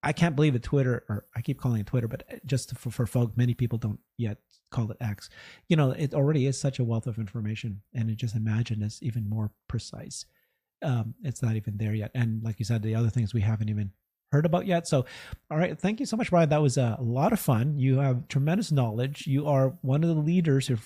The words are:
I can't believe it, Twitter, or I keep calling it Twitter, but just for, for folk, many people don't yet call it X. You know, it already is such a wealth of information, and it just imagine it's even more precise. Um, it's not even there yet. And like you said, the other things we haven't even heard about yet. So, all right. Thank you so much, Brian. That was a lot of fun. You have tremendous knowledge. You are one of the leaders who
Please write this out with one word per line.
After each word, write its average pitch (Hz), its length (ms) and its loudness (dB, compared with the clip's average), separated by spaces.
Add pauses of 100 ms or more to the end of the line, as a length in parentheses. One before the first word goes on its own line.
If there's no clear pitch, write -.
I 151 100 -2
can't 165 220 2
believe 147 200 4
it, 117 80 0
Twitter, 127 480 0
or 104 160 -6 (100)
I 120 60 -6
keep - 180 -4
calling 117 200 0
it 98 60 -6
Twitter, 117 220 -2
but - 160 -8 (220)
just 127 320 -4
for, - 120 -8
for 117 160 -2
folk, 120 300 0
many 120 160 2
people 120 240 -2
don't 107 240 -4 (160)
yet 107 220 -4 (320)
call 110 200 -2
it 110 100 -12
X. 104 280 -8 (400)
You 175 80 6
know, 139 140 6
it 139 240 -2
already 143 320 4
is 135 120 0
such 135 200 -2
a 127 60 4
wealth 113 220 0
of 110 120 -4
information, 107 640 -6 (120)
and 113 140 0
it 110 80 -2
just 110 180 -4
imagine 110 480 0
it's 107 200 -6
even 113 260 -4
more 107 240 -2 (160)
precise. - 560 -8 (580)
Um, 117 400 -2
it's 135 200 -6
not 110 140 0
even 104 200 -6
there 107 180 -2
yet. 107 200 -4
And 113 280 -2
like 113 160 -6
you 113 60 -4
said, 110 180 -2
the 110 120 -2
other 113 160 2
things 113 240 -2
we 113 80 2
haven't 107 260 0
even 104 220 -2 (420)
heard 151 140 4
about 175 200 2
yet. 170 220 0
So, 135 160 2 (460)
all 156 80 -2
right. 160 200 0
Thank 208 220 -2
you 285 60 -4
so 220 100 -4
much, 233 140 -2
Brian. 170 180 6
That 151 140 4
was 139 160 4
a 120 220 2
lot 131 340 2
of 202 40 2
fun. 139 400 2
You 131 200 4
have 131 300 0
tremendous 160 440 0
knowledge. 123 540 -2
You 143 200 0
are 135 360 2
one 143 200 2
of 170 60 2
the 156 140 2
leaders 156 440 2
who 123 200 0